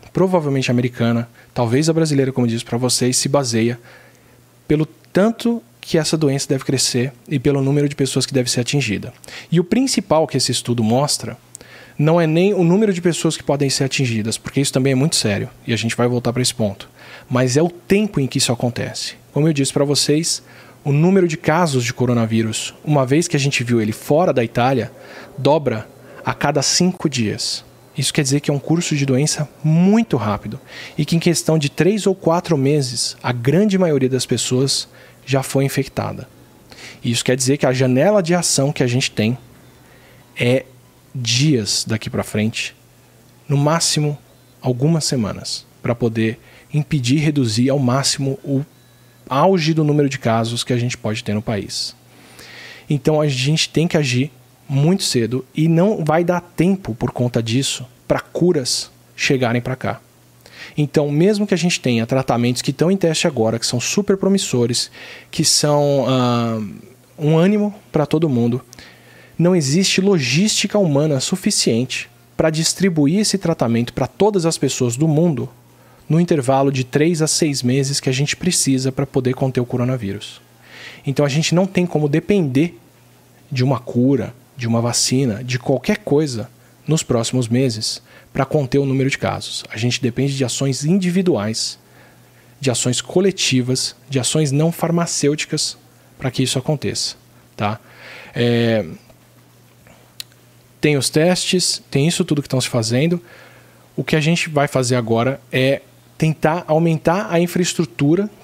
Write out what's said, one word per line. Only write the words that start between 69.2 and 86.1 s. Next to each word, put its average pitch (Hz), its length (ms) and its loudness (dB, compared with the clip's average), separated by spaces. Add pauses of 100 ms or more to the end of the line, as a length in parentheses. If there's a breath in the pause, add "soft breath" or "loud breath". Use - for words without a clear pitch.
não 175 180 4
existe 170 460 2
logística 190 800 2
humana 151 400 2
suficiente 135 880 -2 (260)
pra 160 140 2
distribuir 160 720 0
esse 202 180 0
tratamento 120 560 0
pra 127 140 -2
todas 190 400 2
as 160 100 0
pessoas 123 400 0
do 156 100 2
mundo 147 400 2 (600 soft breath)
no 156 100 4
intervalo 139 520 4
de 131 120 -2
três 156 380 2
a 156 60 2
seis 147 340 0
meses 135 380 0
que 135 100 -2
a 131 40 0
gente 139 220 -2
precisa 135 560 0
pra 139 140 -2
poder 127 300 0
conter 131 260 0
o 120 40 -2
coronavírus. 120 760 -4 (640 loud breath)
Então, 143 180 0
a 143 60 2
gente 151 240 0
não 185 140 2
tem 180 180 0
como 151 240 0
depender 160 720 0 (720)
de 127 120 0
uma 131 160 0
cura, 123 540 0 (240)
de 117 100 -6
uma 117 120 0
vacina, 120 640 -2
de 123 160 -6
qualquer 143 380 -2
coisa 143 520 -2 (380 soft breath)